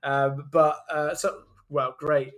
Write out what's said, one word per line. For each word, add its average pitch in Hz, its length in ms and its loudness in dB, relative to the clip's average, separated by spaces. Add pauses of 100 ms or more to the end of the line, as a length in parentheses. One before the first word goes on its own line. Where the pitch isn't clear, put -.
Um, 139 480 -2
but, 151 300 4 (100)
uh, 151 240 -2
so, - 300 -6 (260)
well, 131 280 -2
great, 143 400 0